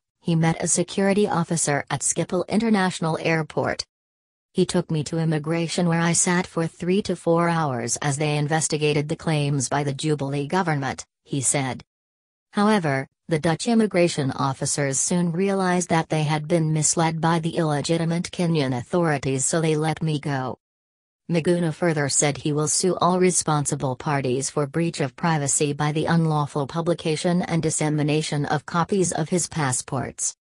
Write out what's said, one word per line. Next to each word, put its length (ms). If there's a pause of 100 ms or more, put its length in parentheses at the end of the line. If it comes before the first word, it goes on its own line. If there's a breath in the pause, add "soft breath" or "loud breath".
(200)
he 140
met 280
a 60
security 580
officer 600
at 140
Schiphol 460
International 720
Airport. 640 (680)
"He 140
took 240
me 140
to 140
immigration 680
where 120
I 120
sat 340
for 200
three 360
to 140
four 320
hours 540
as 160
they 180
investigated 720
the 80
claims 520
by 140
the 120
Jubilee 520
government," 600 (180)
he 160
said. 420 (680)
However, 560 (200)
the 100
Dutch 280
immigration 680
officers 680
soon 320
realized 560
that 220
they 140
had 220
been 260
misled 480
by 180
the 180
illegitimate 720
Kenyan 460
authorities, 680
so 140
they 140
let 280
me 180
go. 380 (720)
Miguna 420
further 380
said 260
he 160
will 160
sue 280
all 220
responsible 760
parties 540
for 160
breach 340
of 160
privacy 560
by 200
the 120
unlawful 600
publication 760
and 200
dissemination 840
of 220
copies 460
of 180
his 160
passports. 960